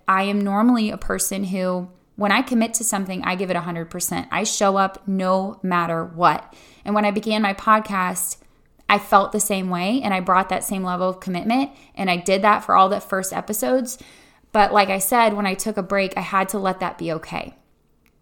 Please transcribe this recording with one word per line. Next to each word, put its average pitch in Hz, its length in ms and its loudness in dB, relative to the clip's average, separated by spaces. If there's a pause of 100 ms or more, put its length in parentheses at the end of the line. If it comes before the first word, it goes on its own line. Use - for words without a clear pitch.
I 190 160 4
am 202 180 0
normally 214 480 2
a - 80 -6
person 190 460 -4
who, 185 460 -4 (260)
when 202 160 0
I 220 100 4
commit 226 320 0
to - 100 -4
something, 190 400 -4
I 185 120 -2
give 185 160 -4
it 180 40 0
a 175 60 -2
hundred 165 300 -8
percent. 175 400 -6
I 185 120 -2
show 196 340 2
up 190 300 -2
no 190 540 0
matter 170 420 0
what. 170 480 0 (320)
And 208 120 -4
when 208 100 2
I 208 60 2
began 214 320 0
my 196 100 0
podcast, 196 840 0 (520)
I 202 80 6
felt 202 340 2
the 214 80 0
same 190 300 -2
way, 185 320 0
and 202 140 0
I 185 40 0
brought 185 300 2
that 185 140 -2
same 190 200 -4
level 180 240 -2
of 185 120 -4
commitment, 220 500 -2 (240)
and 190 160 -2
I 175 80 2
did 190 240 2
that 208 220 4
for 196 100 2
all 190 160 8
the 196 100 0
first 190 340 -4
episodes. 247 680 -2 (520)
But 208 220 4
like 202 160 4
I 190 80 0
said, 220 380 2
when 202 100 -2
I 190 80 -2
took 208 240 -6
a 196 60 -2
break, 190 340 -2
I 190 40 -4
had 190 280 -2
to 220 80 -4
let 190 220 -2
that 180 180 -6
be 165 160 -4
okay. - 400 -10 (680)